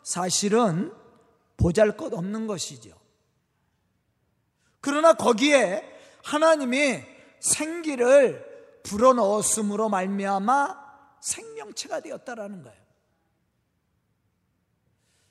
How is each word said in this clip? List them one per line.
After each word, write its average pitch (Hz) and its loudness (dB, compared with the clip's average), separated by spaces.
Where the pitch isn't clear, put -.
사실은 196 -2
보잘것없는 208 -2
것이죠. 135 -10
그러나 302 4
거기에 233 2
하나님이 285 2
생기를 277 0
불어넣었음으로 214 2
말미암아 196 -2
생명체가 440 -10
되었다라는 220 -14
거예요. 110 -20